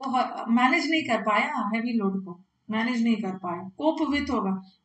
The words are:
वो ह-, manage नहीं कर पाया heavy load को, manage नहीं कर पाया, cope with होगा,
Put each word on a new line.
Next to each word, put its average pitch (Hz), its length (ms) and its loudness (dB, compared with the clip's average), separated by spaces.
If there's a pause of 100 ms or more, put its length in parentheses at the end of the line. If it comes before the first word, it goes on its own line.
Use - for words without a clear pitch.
वो 262 160 -4
ह-, - 320 -2
manage 269 420 4
नहीं 320 120 2
कर 214 200 0
पाया 208 520 0
heavy 233 180 -2
load 190 320 0
को, 175 160 -14 (300)
manage 233 320 0
नहीं 233 140 4
कर 196 200 -4
पाया, 180 340 -6 (120)
cope 311 320 -2
with - 160 -2
होगा, 196 320 -2 (220)